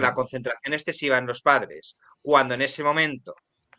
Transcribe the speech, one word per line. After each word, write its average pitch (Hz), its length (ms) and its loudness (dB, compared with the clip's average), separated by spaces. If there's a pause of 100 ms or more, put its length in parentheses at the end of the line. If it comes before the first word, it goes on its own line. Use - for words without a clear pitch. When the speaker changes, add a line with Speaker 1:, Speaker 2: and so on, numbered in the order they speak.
Speaker 1:
la 127 80 4
Speaker 2:
Ujú. 120 60 -2
Speaker 1:
concentración 127 600 -4
excesiva 147 440 0
en 127 80 -4
los 120 160 -8
padres, 110 540 0 (240)
cuando 135 340 4
en 127 80 -4
ese 135 220 -4
momento 147 500 -2 (440)